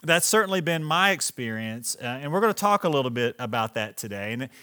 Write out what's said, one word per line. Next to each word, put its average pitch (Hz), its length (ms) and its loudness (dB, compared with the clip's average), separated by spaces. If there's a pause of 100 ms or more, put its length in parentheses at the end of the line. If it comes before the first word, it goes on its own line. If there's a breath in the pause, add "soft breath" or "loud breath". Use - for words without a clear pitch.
that's 165 240 4
certainly 190 340 2
been 160 220 0
my 175 300 4
experience, 113 880 -4
uh, 127 40 -4
and 139 260 -6
we're 190 80 0
gonna 220 120 4
talk 202 300 2
a 170 60 0
little 135 240 2
bit 120 260 0
about 113 360 -2
that 107 220 -4
today. 101 360 -8
And 120 100 -6
it, 135 80 -10 (120)